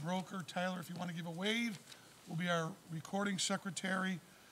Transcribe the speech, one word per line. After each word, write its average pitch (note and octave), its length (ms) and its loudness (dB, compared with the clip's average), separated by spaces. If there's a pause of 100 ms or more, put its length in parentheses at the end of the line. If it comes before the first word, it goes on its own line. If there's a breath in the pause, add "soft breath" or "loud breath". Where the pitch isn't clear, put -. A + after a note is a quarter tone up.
Broker. F#3 420 0
Tyler, F3+ 320 0
if F3 100 -6
you F3 80 -6
wanna F3 140 -2
give E3 140 -4
a E3+ 60 -4
wave, G#3+ 460 2 (520 loud breath)
will E3+ 80 -2
be F3+ 100 2
our E3+ 240 4 (180)
recording G3 480 0
secretary F#3+ 840 0 (300 loud breath)